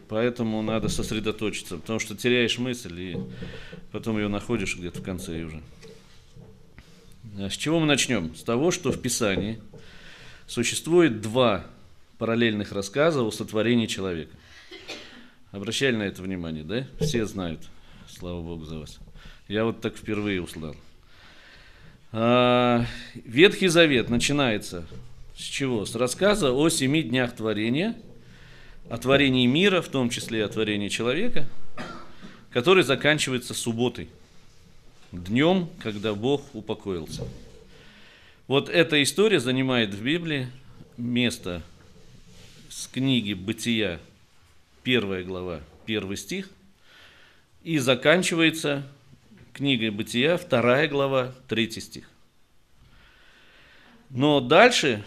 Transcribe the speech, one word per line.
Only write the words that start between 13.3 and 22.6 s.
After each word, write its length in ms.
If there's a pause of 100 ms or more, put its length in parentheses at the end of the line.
сотворении 540
человека. 440 (1200)
Обращали 460
на 80
это 180
внимание, 400
да? 240 (140)
Все 260
знают, 360 (440)
слава 340
Богу 240
за 140
вас. 220 (480)
Я 160
вот 160
так 160
впервые 440
узнал. 360 (1400)
А, 760 (280)